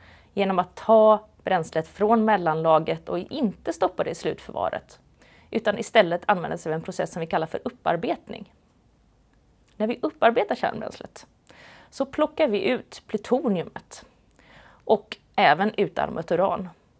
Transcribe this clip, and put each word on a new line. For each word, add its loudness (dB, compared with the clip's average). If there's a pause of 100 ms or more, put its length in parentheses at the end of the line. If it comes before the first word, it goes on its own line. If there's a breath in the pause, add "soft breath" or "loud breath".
(340 soft breath)
genom 0
att -4
ta 6 (200)
bränslet -2
från 2
mellanlagret 2
och -4
inte -4
stoppa -2
det -6
i -6
slutförvaret, -6 (500 soft breath)
utan -2
istället 2
använda 0
sig -6
av -2
en -6
process -6
som -8
vi -4
kallar -2
för -8
upparbetning. -6 (1200)
När -2
vi -4
upparbetar 2
kärnbränslet -8 (640 loud breath)
så -4
plockar 0
vi 0
ut -6
plutoniumet -4 (800 soft breath)
och -2 (200)
även 4
utarmat -2
uran, 0 (320)